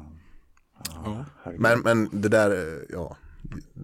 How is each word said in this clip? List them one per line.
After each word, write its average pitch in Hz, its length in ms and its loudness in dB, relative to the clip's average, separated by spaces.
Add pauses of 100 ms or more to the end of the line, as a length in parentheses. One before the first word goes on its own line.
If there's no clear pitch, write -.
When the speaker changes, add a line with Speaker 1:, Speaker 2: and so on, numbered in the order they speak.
(960)
Speaker 1:
Ja. 107 300 -10 (180)
Speaker 2:
Herregud. 87 180 -8
Speaker 3:
Men, 117 180 6
men 107 420 2
det 104 80 2
där, 107 220 6
eh, 82 280 -4 (100)
ja, - 280 -10 (680)